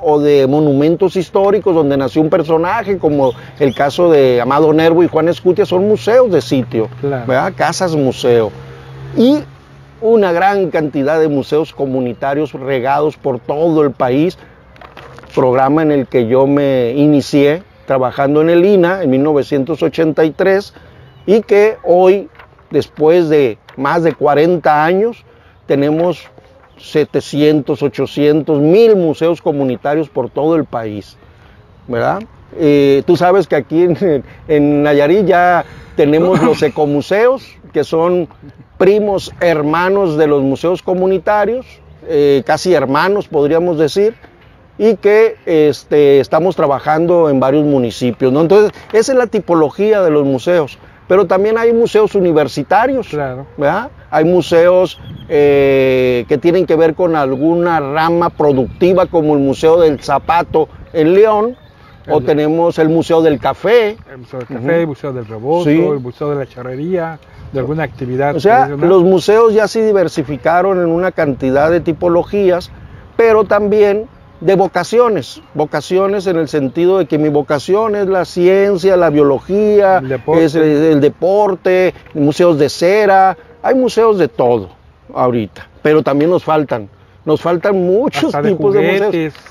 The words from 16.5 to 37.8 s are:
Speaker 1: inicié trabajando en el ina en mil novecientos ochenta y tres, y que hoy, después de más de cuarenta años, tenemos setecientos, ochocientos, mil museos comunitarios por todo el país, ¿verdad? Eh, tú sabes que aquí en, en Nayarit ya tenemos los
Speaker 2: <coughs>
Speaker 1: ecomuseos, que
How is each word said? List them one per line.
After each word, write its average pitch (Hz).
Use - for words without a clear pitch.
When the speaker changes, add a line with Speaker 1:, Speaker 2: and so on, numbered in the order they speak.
Speaker 1:
inicié 147
trabajando 139
en 165
el 170
ina 190
en 135
mil 131
novecientos 143
ochenta 160
y 156
tres, 196
y 208
que 208
hoy, 185
después 156
de 139
más 147
de 165
cuarenta 151
años, 196
tenemos 151
setecientos, 151
ochocientos, 147
mil 208
museos 165
comunitarios 143
por 120
todo 156
el 151
país, 110
¿verdad? 127
Eh, 143
tú 175
sabes 180
que 170
aquí 156
en, 170
en 147
Nayarit 151
ya 175
tenemos 160
los 151
Speaker 2:
<coughs> 147
Speaker 1:
ecomuseos, 180
que 147